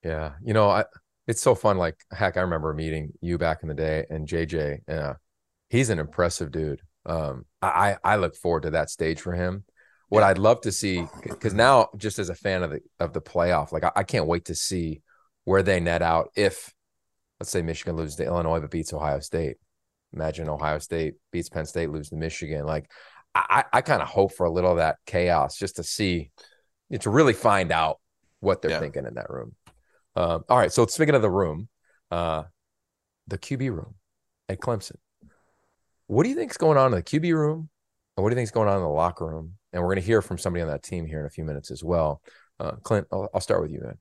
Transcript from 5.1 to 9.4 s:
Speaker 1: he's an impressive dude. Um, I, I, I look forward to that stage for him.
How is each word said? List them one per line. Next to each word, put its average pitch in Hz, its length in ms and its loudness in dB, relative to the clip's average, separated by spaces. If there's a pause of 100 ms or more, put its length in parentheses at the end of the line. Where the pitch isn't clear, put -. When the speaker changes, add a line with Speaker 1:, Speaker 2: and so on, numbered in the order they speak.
Speaker 1:
he's 120 200 2
an 90 100 0
impressive 78 520 -2
dude. 78 300 -4 (240)
Um, 73 400 -6 (160)
I, 98 420 2
I, 101 100 4
I - 40 4
look 87 180 0
forward 82 280 -2
to 80 80 -4
that 78 180 0
stage 80 320 -4
for 90 120 -6
him. 90 300 -4 (460)